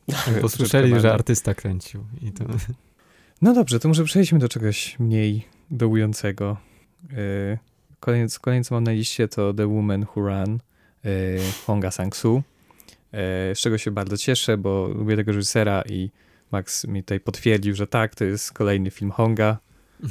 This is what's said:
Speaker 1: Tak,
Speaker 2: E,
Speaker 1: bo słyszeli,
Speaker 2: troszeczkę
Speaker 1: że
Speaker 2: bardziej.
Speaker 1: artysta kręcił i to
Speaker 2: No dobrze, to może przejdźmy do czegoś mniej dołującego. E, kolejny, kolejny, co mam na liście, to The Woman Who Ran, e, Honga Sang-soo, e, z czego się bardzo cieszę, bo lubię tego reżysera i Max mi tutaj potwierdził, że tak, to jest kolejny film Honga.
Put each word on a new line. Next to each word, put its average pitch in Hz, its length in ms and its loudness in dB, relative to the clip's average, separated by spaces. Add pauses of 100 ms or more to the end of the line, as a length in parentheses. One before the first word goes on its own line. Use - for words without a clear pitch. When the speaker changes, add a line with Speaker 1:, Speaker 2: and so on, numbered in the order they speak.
(120)
Speaker 1:
Tak, 135 160 -2 (100)
Speaker 2:
E, 107 40 0
Speaker 1:
bo 113 80 2
słyszeli, - 200 -2
Speaker 2:
troszeczkę 135 180 4
Speaker 1:
że 120 60 6
Speaker 2:
bardziej. 113 180 6
Speaker 1:
artysta 110 420 0
kręcił 98 500 -8 (180)
i 107 100 -8
to 104 140 -8 (960)
Speaker 2:
No 226 120 8
dobrze, 127 260 4
to 156 80 0
może 160 160 4
przejdźmy 165 360 4
do 123 100 2
czegoś 110 500 -4
mniej 110 460 2 (260)
dołującego. 107 840 0 (560)
E, 101 440 -4 (420)
kolejny, 120 280 0 (140)
kolejny, 123 220 0
co 120 120 -4
mam 117 80 2
na 113 80 2
liście, 110 360 0
to 101 260 0
The 104 140 0
Woman 104 380 0 (100)
Who 101 120 -2
Ran, 98 320 -2 (460)
e, 104 40 -4 (560)
Honga 98 260 0
Sang-soo, 113 500 0 (680)
e, 95 440 -2
z - 40 -8
czego 110 180 0
się 107 140 -4
bardzo 101 260 -4
cieszę, 123 400 0
bo 98 300 0
lubię 107 280 0
tego 107 160 0
reżysera 101 580 0
i 95 200 -4 (420)
Max - 360 -4
mi 101 160 -4
tutaj 98 160 -2
potwierdził, 101 560 0
że 101 120 -4
tak, 113 280 -2
to - 80 -2
jest 101 300 -2
kolejny 101 380 0
film 101 200 -6
Honga. 110 460 2 (540)